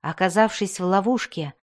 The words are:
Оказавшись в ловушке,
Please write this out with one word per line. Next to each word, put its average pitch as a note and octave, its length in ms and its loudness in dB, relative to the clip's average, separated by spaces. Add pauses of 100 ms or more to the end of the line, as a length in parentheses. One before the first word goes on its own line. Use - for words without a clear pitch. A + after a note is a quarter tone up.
Оказавшись F#3 760 0
в F3+ 40 -2
ловушке, F#3+ 680 0 (160)